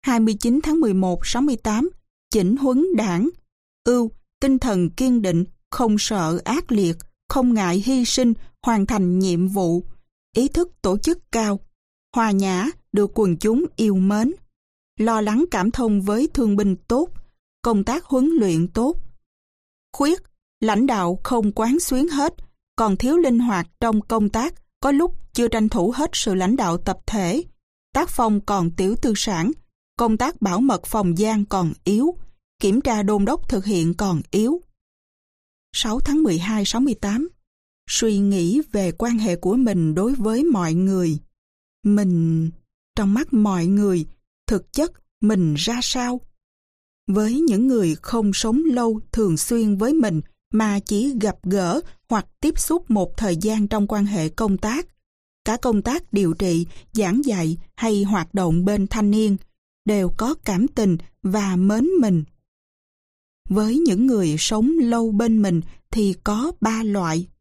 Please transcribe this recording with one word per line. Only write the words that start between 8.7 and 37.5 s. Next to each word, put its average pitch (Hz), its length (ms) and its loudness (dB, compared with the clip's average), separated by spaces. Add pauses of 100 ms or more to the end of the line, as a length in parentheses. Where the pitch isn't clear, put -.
thành 185 340 0
nhiệm 185 280 2
vụ. 180 360 0 (520)
Ý 247 120 2
thức 349 340 -4
tổ 196 160 0
chức 339 340 -4
cao, 208 280 -2 (560)
hòa 226 160 2
nhã, 190 360 0 (240)
được 202 280 0
quần 180 180 2
chúng 240 280 0 (100)
yêu 208 200 0
mến. 208 380 2 (680)
Lo 220 220 0
lắng 214 300 0
cảm 208 200 0
thông 214 300 0
với 214 320 0
thương 220 220 0
binh 202 200 0 (120)
tốt, 285 220 0 (520)
công 220 220 0
tác 277 220 -4
huấn 262 200 2
luyện 190 420 2
tốt. 254 300 -2 (960)
Khuyết, 302 280 0 (380)
lãnh 220 280 2
đạo 190 360 0
không 220 280 0
quán 240 280 0
xuyến 269 280 0
hết, 302 260 0 (420)
còn 208 220 2
thiếu 285 200 2
linh 254 220 4
hoạt 202 280 0 (120)
trong 220 220 0
công 220 280 0
tác, 254 240 -2 (260)
có 285 120 0
lúc 320 420 -2
chưa 240 140 0
tranh 220 220 0
thủ 208 260 0
hết 311 180 -2
sự 208 200 -2
lãnh 190 220 2
đạo 175 220 0
tập 185 280 -4
thể. 214 380 -2 (500)
Tác 330 160 0
phong 214 320 0
còn 180 300 -2
tiểu 196 300 -2
tư 233 140 2
sản, 190 360 -2 (460)
công 220 200 2
tác 254 240 -2
bảo 196 200 0
mật 262 240 0
phòng 180 320 0
gian 214 280 0
còn 180 280 -2 (100)
yếu, 254 340 0 (420)
kiểm 208 220 2
tra 214 220 0
đôn 202 220 2
đốc - 240 -2
thực 196 160 -2
hiện 175 280 0
còn 180 280 -2 (100)
yếu. 247 300 0 (1120)
Sáu 233 240 -2
tháng 294 240 2
mười 175 140 2
hai 202 280 -2
sáu - 160 -2
mươi 269 120 2
tám, 220 360 -4 (600)